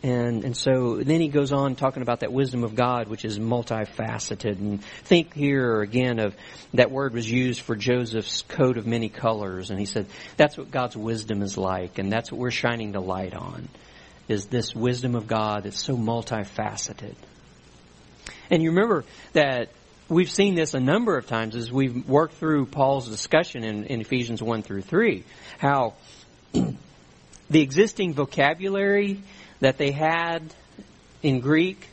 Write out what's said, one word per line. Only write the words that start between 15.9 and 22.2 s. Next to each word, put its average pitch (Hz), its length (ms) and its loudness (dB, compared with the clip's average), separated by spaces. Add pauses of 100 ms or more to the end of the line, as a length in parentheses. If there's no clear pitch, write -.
multifaceted." 107 1160 -4 (1400)
And 160 120 4
you 165 80 2
remember 190 340 2 (300)
that 135 340 2 (420)
we've 170 200 4
seen 196 240 4
this 160 200 0
a 135 60 0
number 180 360 2
of 123 100 -4
times 113 300 -2
as 117 160 -6
we've 127 360 0
worked 151 260 4